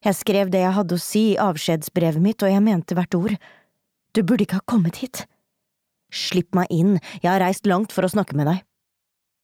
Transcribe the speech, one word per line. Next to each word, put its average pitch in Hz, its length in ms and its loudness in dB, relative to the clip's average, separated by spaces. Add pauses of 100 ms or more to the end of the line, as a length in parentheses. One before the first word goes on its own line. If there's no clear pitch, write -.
Jeg 202 160 0
skrev 196 320 0
det 185 140 2
jeg 185 100 2
hadde 180 240 0
å - 20 -2
si 220 320 0
i - 80 0
avskjedsbrevet 165 800 0
mitt, 208 200 0
og 196 80 2
jeg 196 140 4
mente 185 340 0
hvert 180 160 -2
ord. 196 220 0 (760)
Du 220 140 0
burde 214 220 2
ikke 185 100 -2
ha - 80 -10
kommet 180 380 0
hit.» - 220 -12 (880)
«Slipp - 400 -4
meg 180 160 0
inn, 180 300 2 (240)
jeg 175 80 2
har 190 100 2
reist 185 300 -2
langt 190 240 -2
for 180 100 -2
å 180 80 0
snakke 190 240 -2
med 147 140 0
deg.» 185 140 -2 (800)